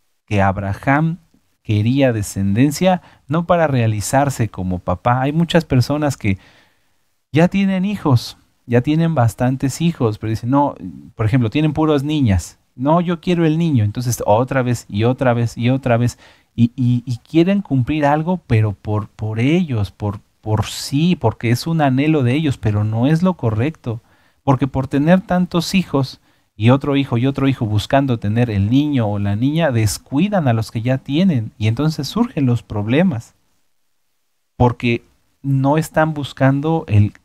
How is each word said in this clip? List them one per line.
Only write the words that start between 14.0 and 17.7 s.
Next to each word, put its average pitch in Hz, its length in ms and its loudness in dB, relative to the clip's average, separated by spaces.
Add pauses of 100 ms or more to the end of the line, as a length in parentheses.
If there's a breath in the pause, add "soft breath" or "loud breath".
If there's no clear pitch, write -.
otra 127 360 2
vez, 120 260 -4
y 104 160 -2
otra 127 300 2
vez, 117 220 -4
y 120 140 0
otra 131 260 0
vez. 120 220 -2 (380 soft breath)
Y, 117 180 2
y, 123 320 0
y 120 120 -6
quieren 185 440 2
cumplir 143 420 -2